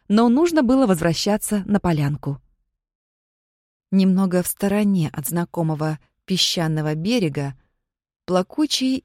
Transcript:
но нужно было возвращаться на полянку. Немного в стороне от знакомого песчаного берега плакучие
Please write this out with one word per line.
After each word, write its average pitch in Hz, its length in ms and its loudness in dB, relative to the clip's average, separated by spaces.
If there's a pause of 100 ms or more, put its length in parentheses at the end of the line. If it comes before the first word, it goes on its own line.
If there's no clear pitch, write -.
но 226 220 4
нужно 311 340 4
было 262 240 4
возвращаться 190 800 0
на 202 140 2
полянку. 147 600 -2 (1500)
Немного 185 540 2
в - 20 -12
стороне 202 680 0
от - 140 -8
знакомого 156 720 -4 (260)
песчаного 156 720 -2
берега 156 600 -4 (680)
плакучие 262 800 -2